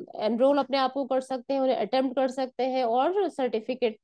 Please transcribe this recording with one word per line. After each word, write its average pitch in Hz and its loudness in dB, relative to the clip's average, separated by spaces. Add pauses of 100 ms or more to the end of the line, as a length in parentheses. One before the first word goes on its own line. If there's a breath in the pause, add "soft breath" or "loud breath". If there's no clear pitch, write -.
(160)
enroll 247 4
अपने 269 0
आप 262 0
को 277 -2
कर 262 0
सकते 262 -6
हैं, 269 0
उन्हें 262 2
अटेम्प्ट 262 0
कर 269 2
सकते 254 -4
हैं 262 0
और 302 2
certificate 247 -2